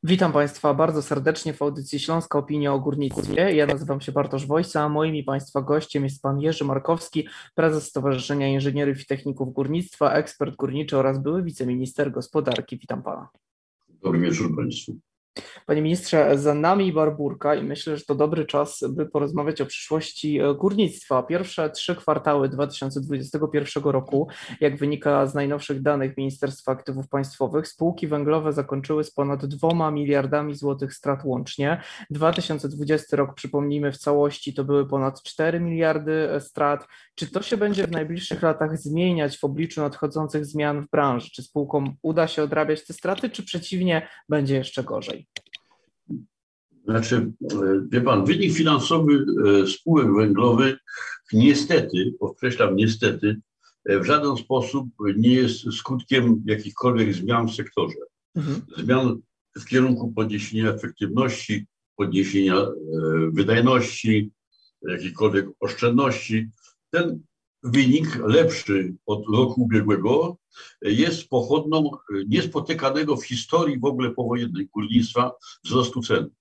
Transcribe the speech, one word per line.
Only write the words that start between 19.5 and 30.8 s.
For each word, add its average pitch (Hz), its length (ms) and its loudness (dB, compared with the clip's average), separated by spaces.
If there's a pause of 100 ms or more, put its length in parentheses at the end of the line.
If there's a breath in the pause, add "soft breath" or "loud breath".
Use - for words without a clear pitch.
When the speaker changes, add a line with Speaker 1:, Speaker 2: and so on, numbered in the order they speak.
Speaker 1:
o 135 60 0
przyszłości, 151 760 -4
e, 143 140 2
górnictwa. 185 680 0
Pierwsze 170 480 -4
trzy 175 260 -6
kwartały 147 520 0
dwa 135 180 -2
tysiące 139 340 -8
dwudziestego 139 480 -4
pierwszego 143 440 -2
roku, 135 360 0 (320 loud breath)
jak 143 160 2
wynika 143 500 2
z 139 80 -6
najnowszych 143 480 -2
danych 135 340 0
Ministerstwa 135 560 -4
Aktywów 135 360 -6
Państwowych, 139 600 -4
spółki 175 380 -2
węglowe 151 460 0
zakończyły 143 520 -2
z 151 60 -14
ponad 143 360 -2
dwoma 160 440 0
miliardami 147 640 0
złotych 139 400 -4